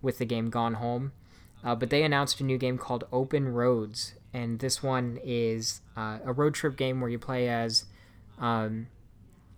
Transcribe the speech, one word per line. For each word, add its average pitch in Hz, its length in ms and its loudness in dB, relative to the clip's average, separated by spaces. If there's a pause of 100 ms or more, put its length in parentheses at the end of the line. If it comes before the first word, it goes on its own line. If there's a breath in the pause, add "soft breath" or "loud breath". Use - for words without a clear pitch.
with 131 160 0
the 123 80 -2
game 113 240 0
Gone 117 260 2
Home. 120 380 -2 (500 soft breath)
Uh, 120 120 0
but 117 140 0
they 147 140 6
announced 143 380 2
a - 20 -2
new 131 140 2
game 127 200 0
called 120 340 -4
Open 135 360 2
Roads, 120 680 2 (200)
and 117 260 -4
this 131 240 -2
one 127 400 0
is, 113 580 0 (140)
uh, 110 300 -6
a 127 80 -2
road 147 200 4
trip 139 220 -2
game 131 260 0
where 123 80 0
you 117 100 -2
play 123 300 0
as, 117 360 0 (520 soft breath)
um, 113 500 0 (720)